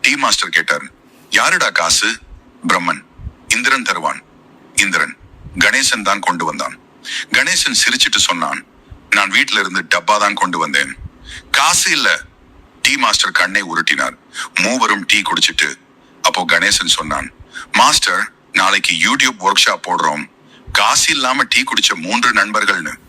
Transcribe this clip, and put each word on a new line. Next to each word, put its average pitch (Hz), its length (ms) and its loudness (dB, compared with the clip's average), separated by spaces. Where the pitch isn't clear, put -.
டீ 135 140 0
மாஸ்டர் 117 340 0
கேட்டார், 73 360 -2
"யாருடா 135 400 2
காசு?" 85 400 0
பிரம்மன், 87 340 -2
"இந்திரன் 123 360 0
தருவான்." 85 380 -4
இந்திரன், 85 420 0
"கணேசன் 113 420 2
தான் 98 180 0
கொண்டு 87 260 -2
வந்தான்." 73 300 -6
கணேசன் 139 520 0
சிரிச்சிட்டு - 340 2
சொன்னான், 80 480 0
"நான் 101 200 2
வீட்ல 110 300 0
இருந்து 92 220 -2
டப்பா 87 380 0
தான் 104 140 0
கொண்டு 92 240 -2
வந்தேன், 71 340 -2
காசு 170 400 2
இல்ல." 107 300 0
டீ 135 160 2
மாஸ்டர் 107 340 2
கண்ணை 92 320 0
உருட்டினார். 78 520 -2
மூவரும் 104 480 0
டீ 104 140 2
குடிச்சிட்டு, - 480 0
அப்போ 90 260 0
கணேசன் 85 500 2
சொன்னான், 76 340 -6
"மாஸ்டர், 98 580 2
நாளைக்கு 95 420 0
YouTube 117 540 0
ஒர்க்ஷாப் - 400 2
போடுறோம், 76 380 0
காசு 117 420 2
இல்லாம 131 360 2
டீ 123 140 2
குடிச்ச - 320 0
மூன்று 113 360 0
நண்பர்கள்னு." 101 640 0